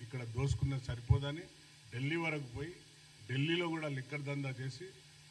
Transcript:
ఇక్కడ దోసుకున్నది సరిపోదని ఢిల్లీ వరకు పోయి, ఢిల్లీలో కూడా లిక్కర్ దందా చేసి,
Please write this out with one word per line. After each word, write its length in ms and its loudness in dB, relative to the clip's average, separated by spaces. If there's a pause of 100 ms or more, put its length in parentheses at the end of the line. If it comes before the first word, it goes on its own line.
ఇక్కడ 220 -6
దోసుకున్నది 640 2
సరిపోదని 560 4 (500)
ఢిల్లీ 240 0
వరకు 280 0
పోయి, 280 -6 (600)
ఢిల్లీలో 360 4
కూడా 200 0
లిక్కర్ 340 -4
దందా 280 -2
చేసి, 360 -6 (460)